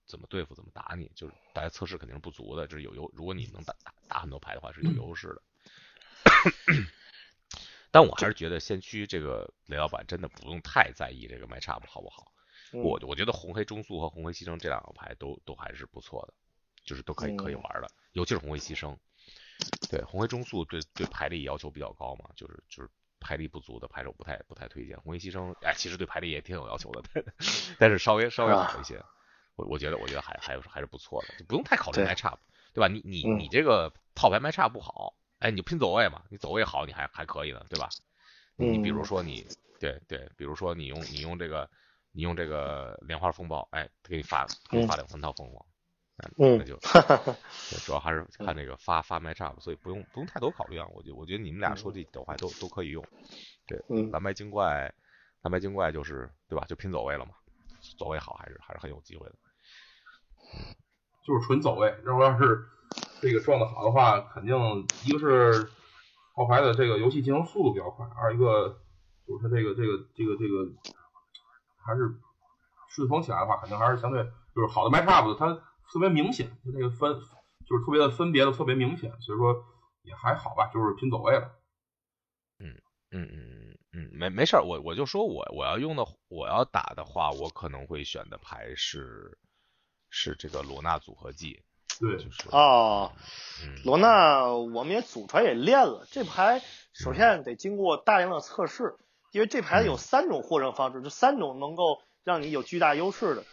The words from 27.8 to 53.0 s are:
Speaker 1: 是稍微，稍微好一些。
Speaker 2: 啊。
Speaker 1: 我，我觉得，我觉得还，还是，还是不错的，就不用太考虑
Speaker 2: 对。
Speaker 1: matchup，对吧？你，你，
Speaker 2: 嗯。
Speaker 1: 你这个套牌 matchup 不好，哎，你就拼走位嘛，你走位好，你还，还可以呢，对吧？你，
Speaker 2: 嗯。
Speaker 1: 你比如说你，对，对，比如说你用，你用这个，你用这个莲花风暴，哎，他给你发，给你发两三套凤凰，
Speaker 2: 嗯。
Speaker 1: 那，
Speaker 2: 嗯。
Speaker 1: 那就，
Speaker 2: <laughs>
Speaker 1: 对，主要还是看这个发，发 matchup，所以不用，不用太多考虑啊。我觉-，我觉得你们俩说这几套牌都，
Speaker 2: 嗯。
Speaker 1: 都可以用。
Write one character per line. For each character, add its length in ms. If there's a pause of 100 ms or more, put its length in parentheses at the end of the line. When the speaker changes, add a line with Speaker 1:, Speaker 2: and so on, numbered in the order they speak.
Speaker 1:
是 80
稍 180
微， 140
稍 180
微 60
好 280
一 20
些。 140
Speaker 2:
啊。 100 (480)
Speaker 1:
我， 120
我 120
觉 100
得， 80
我 120
觉 60
得 60
还， 220
还 120
是， 140
还 120
是 60
不 120
错 240
的， 160
就 60
不 100
用 80
太 140
考 160
虑 60
Speaker 2:
对。 80
Speaker 1:
matchup， 300 (360)
对 80
吧？ 80
你， 160
你， 200
Speaker 2:
嗯。 140
Speaker 1:
你 100
这 140
个 300 (240)
套 120
牌 120
matchup 300
不 100
好， 340 (240)
哎， 140
你 40
就 60
拼 160
走 140
位 160
嘛， 220
你 60
走 140
位 140
好， 200
你 80
还， 200
还 120
可 220
以 60
呢， 180
对 80
吧？ 100 (680)
你， 100
Speaker 2:
嗯。 60
Speaker 1:
你 80
比 80
如 160
说 180
你， 240 (320)
对， 300
对， 280
比 80
如 120
说 180
你 120
用， 180
你 160
用 180
这 80
个， 240 (400)
你 120
用 120
这 140
个 580
莲 100
花 140
风 160
暴， 240
哎， 180 (140)
他 80
给 60
你 80
发， 200 (240)
给 120
你 60
发 100
两 100
三 140
套 120
凤 160
凰， 160 (520)
Speaker 2:
嗯。 200
Speaker 1:
那， 100
Speaker 2:
嗯。 120
Speaker 1:
那 60
就， 140
Speaker 2:
<laughs> 920
Speaker 1:
对， 160
主 60
要 80
还 120
是 140 (120)
看 180
这 100
个 100
发， 260
发 180
matchup， 400
所 120
以 40
不 140
用， 120 (100)
不 60
用 80
太 140
多 100
考 160
虑 120
啊。 140
我 100
觉-， 120
我 100
觉 120
得 60
你 100
们 80
俩 160
说 160
这 100
几 100
套 120
牌 120
都， 120
Speaker 2:
嗯。 120
Speaker 1:
都 80
可 140
以 60
用。 160 (600)